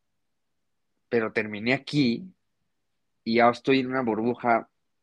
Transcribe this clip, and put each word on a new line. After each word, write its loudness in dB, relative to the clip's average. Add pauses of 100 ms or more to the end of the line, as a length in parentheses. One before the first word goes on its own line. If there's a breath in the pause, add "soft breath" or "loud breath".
(1080)
pero -2
terminé -4
aquí -2 (1000)
y -2
ya 6
estoy 2
en -2
una -4
burbuja 0 (340)